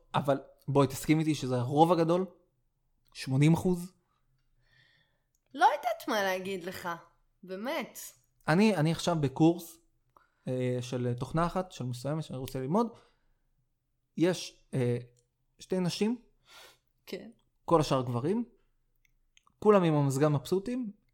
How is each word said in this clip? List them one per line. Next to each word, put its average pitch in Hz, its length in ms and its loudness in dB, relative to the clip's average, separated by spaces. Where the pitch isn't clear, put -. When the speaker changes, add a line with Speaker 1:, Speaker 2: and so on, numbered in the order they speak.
Speaker 1:
אבל 135 260 0
בואי, 139 200 4
תסכים - 320 0
איתי 156 160 0
שזה 127 220 -4
הרוב 147 340 4
הגדול? 170 340 2
שמונים 143 400 4
אחוז? 180 400 -2
Speaker 2:
לא 302 120 2
יודעת 440 420 0
מה 214 160 0
להגיד 190 400 -4
לך, 180 260 -8
באמת. 214 560 -8
Speaker 1:
אני, 190 280 4
אני 160 160 0
עכשיו 165 280 -2
בקורס, 160 580 2
אה, 127 340 -2
של 123 320 -4
תוכנה 151 320 -2
אחת, 185 260 -4
של - 140 -10
מסוימת 135 380 -6
שאני 135 140 -12
רוצה 131 220 -8
ללמוד. 185 280 0
יש, 170 440 -2
אה, 120 240 0
שתי 185 200 -4
נשים. 202 380 -2
Speaker 2:
כן. 208 240 -14
Speaker 1:
כל 165 160 4
השאר 139 200 0
גברים. 123 420 -2
כולם 208 240 6
עם 160 100 4
המזגן 143 400 2
מבסוטים, 202 580 -4